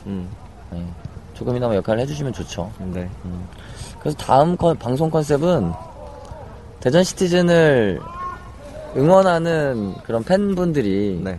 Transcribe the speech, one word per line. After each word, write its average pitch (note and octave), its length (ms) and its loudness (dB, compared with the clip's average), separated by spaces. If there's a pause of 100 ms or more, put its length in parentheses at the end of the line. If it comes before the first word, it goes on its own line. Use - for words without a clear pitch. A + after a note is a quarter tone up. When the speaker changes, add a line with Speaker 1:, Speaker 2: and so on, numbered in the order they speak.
Speaker 1:
음. F#2+ 240 -8 (420)
Speaker 2:
네, F2 140 -8 (480)
조금이나마 B2 440 2
역할을 A2 260 2
해주시면 C#3 320 -4
좋죠. F2 360 -6 (220)
Speaker 1:
네. F2+ 160 -6 (160)
Speaker 2:
음. F2+ 240 -8 (520)
그래서 D3+ 180 -2
다음 D3 400 4
컨-, E3 180 2
방송 C3+ 320 -2
컨셉은 D3+ 640 2 (1080)
대전 D#3+ 240 4
시티즌을 E3 960 4 (960)
응원하는 D#3+ 1000 4 (100)
그런 A2+ 200 -2
팬분들이 D3 1000 2
Speaker 1:
네. F#2 140 -6